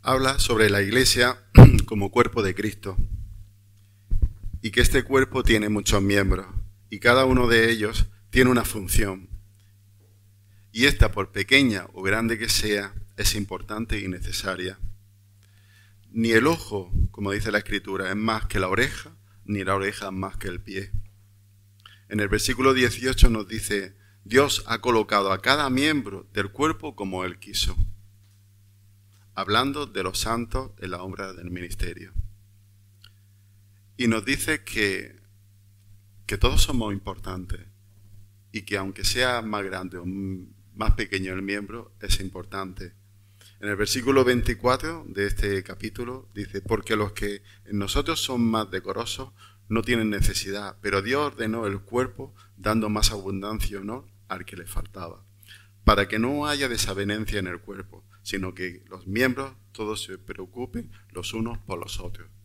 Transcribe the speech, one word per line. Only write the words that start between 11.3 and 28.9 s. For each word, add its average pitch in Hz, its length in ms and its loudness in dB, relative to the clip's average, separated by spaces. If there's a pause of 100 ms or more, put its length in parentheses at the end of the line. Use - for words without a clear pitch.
pequeña 104 600 2
o 90 80 -14
grande 110 380 0
que 113 100 -4
sea, 101 460 -2 (200)
es - 200 0
importante 107 640 -6
y 98 80 -8
necesaria. 95 720 -6 (1300)
Ni 113 220 0
el 113 160 6
ojo, 101 440 -4 (200)
como 101 200 -4
dice 107 200 -4
la 104 80 2
Escritura, 95 500 -6
es 95 60 -4
más 110 320 -2
que 107 120 -4
la 92 100 -2
oreja, 120 460 -4 (300)
ni 101 180 -6
la 95 120 -2
oreja 98 320 -6
es 95 60 -10
más 95 220 -8
que - 120 -10
el 90 140 -10
pie. 101 300 -10 (1160)
En 104 100 -4
el 104 80 0
versículo 127 460 2
dieciocho 127 560 4
nos 107 180 0
dice, 101 480 -6 (280)
"Dios 131 420 2
ha 113 140 -2
colocado 104 520 2
a 95 120 -2
cada 139 260 2
miembro 127 640 -2
del 98 180 -4
cuerpo 156 440 -4
como 92 280 -6
Él 92 140 -8
quiso", - 400 -4 (1600)